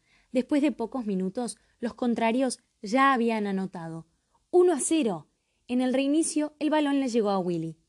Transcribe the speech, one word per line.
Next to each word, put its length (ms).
Después 300
de 100
pocos 340
minutos, 520
los 140
contrarios 680
ya 320
habían 340
anotado. 600
Uno 220
a 60
cero. 500
En 140
el 120
reinicio, 680
el 100
balón 300
le 100
llegó 200
a 100
Willy, 380